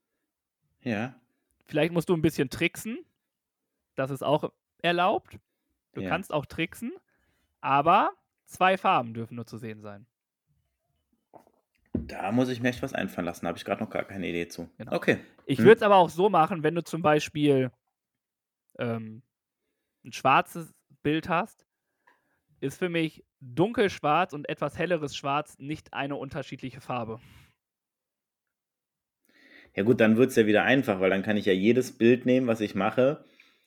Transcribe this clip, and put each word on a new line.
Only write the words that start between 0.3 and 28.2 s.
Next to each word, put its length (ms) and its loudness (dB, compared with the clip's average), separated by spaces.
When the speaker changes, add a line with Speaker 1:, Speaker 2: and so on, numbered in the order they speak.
Speaker 1:
Ja. 380 -6
Speaker 2:
Vielleicht 260 -2
musst 160 -4
du 60 2
ein 80 -4
bisschen 280 0
tricksen. 540 -6
Das 140 -4
ist 120 -8
auch 300 0
erlaubt. 560 -2
Du 80 -10
Speaker 1:
Ja. 80 -6
Speaker 2:
kannst 220 -6
auch 140 -4
tricksen, 460 -8
aber 520 4
zwei 320 2
Farben 360 0
dürfen 220 -10
nur 100 -12
zu 120 -16
sehen 240 -14
sein. 240 -18
Speaker 1:
Da 400 -6
muss 160 0
ich 120 -8
mir 100 0
echt 120 -8
was 120 -8
einfallen 320 -4
lassen. 180 -10
Da 60 -4
hab 60 -6
ich 80 -16
grad 160 -4
noch 100 -8
gar 140 -6
keine 240 -10
Idee 200 -6
zu. 300 -14
Speaker 2:
Genau. 160 -10
Speaker 1:
Okay. 240 0
Speaker 2:
Ich 120 -2
Speaker 1:
Hm. 60 2
Speaker 2:
würd's 180 10
aber 140 6
auch 140 6
so 180 2
machen, 340 2
wenn 120 0
du 100 -4
zum 180 -8
Beispiel, 680 2
ähm, 440 -8
ein 80 -18
schwarzes 600 0
Bild 260 -2
hast, 380 -4
ist 180 -8
für 100 -4
mich 360 -4
dunkelschwarz 920 0
und 160 -10
etwas 300 -6
helleres 380 -2
Schwarz 420 -4
nicht 360 -12
eine 220 -6
unterschiedliche 640 -12
Farbe. 400 -8